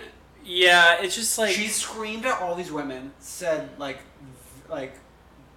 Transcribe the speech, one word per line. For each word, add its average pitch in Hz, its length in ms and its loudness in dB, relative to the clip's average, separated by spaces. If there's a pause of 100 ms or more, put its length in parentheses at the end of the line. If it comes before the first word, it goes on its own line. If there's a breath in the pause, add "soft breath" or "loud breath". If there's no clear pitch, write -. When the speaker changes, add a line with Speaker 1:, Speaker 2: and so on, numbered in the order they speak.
(440)
Speaker 1:
yeah, 175 580 6
it's 185 140 -4
just, 226 220 -4
like 208 160 0
Speaker 2:
She 208 120 -2
screamed 220 580 -6
at 233 160 -2
all 175 140 -4
these 170 180 -8
women, 135 460 -8
said, 165 500 -6 (100)
like, 135 200 -8
v-, - 760 -20
like, 135 220 -10 (600)